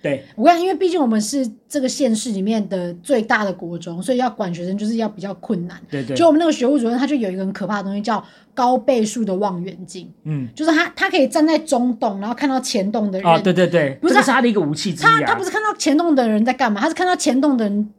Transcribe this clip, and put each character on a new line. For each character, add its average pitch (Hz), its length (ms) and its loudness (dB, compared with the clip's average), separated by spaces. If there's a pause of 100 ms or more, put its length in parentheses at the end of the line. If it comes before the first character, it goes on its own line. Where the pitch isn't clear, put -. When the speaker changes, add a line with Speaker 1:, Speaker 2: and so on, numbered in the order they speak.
Speaker 1:
对。 143 240 -4 (120)
Speaker 2:
我 214 80 -2
跟 349 100 6
你 339 40 -2
讲， 349 60 -2
因 381 40 0
为 381 100 0
毕 381 100 0
竟 339 120 0
我 277 40 2
们 220 160 2
是 262 240 -4 (240)
这 294 120 -4
个 254 80 0
县 247 260 0
市 226 160 -4
里 196 100 -4
面 208 280 -2
的 175 260 -6
最 233 260 0
大 220 220 0
的 190 100 -2
国 175 240 -10
中， 170 240 -10
所 254 140 -2
以 240 40 0
要 247 120 0
管 190 240 -6
学 175 100 -8
生 190 140 -4
就 214 80 -6
是 226 100 -2
要 220 120 -2
比 208 120 -12
较 196 140 -8
困 175 320 -6
难。 - 100 -16 (140)
Speaker 1:
对， 139 140 -4
对。 135 120 -4
Speaker 2:
就 330 80 4
我 330 60 8
们 294 80 4
那 339 80 2
个 302 60 2
学 - 120 -2
务 285 140 2
主 233 80 0
任， 233 100 0
他 254 80 0
就 277 120 0
有 220 120 -2
一 185 60 -6
个 190 100 -6
很 196 80 -4
可 202 140 -8
怕 202 120 -2
的 196 40 -6
东 196 140 -6
西， 202 40 -4
叫 208 240 -2 (300)
高 254 240 2
倍 240 260 2
数 220 200 -2
的 196 100 -2
望 185 300 -2
远 180 200 -10
镜。 170 240 -14 (140)
Speaker 1:
嗯。 147 320 -4
Speaker 2:
就 302 100 -6
是 330 60 4
他， 320 240 2
他 381 160 -2
可 392 60 0
以 269 100 6
站 302 180 2
在 320 140 4
中 247 380 0
栋， 202 240 -2
然 208 80 -6
后 240 80 -4
看 277 120 -2
到 262 120 0
前 208 320 -2
栋 214 180 0
的 190 100 -4
人。 185 80 2
Speaker 1:
哦， 165 140 6
对， 190 100 4
对， 175 140 4
对。 151 340 0
Speaker 2:
不 302 60 0
是 349 80 4
Speaker 1:
这 415 60 8
个 - 40 2
是 269 60 2
他 254 100 2
的 240 60 4
一 240 60 4
个 196 80 2
武 147 120 -2
器 175 220 -4
之 - 80 -8
一 - 20 -2
啊。 453 180 6
Speaker 2:
他， - 40 0
他 427 80 2
不 381 80 -2
是 370 80 -4
看 427 100 -2
到 427 160 -2
前 302 220 2
栋 339 160 2
的 247 140 4
人 214 160 2
在 254 80 2
干 254 180 0
嘛， 202 100 -2
他 269 60 2
是 320 80 0
看 359 100 -2
到 359 120 2
前 269 240 0
栋 285 160 4
的 226 80 0
人 208 340 -2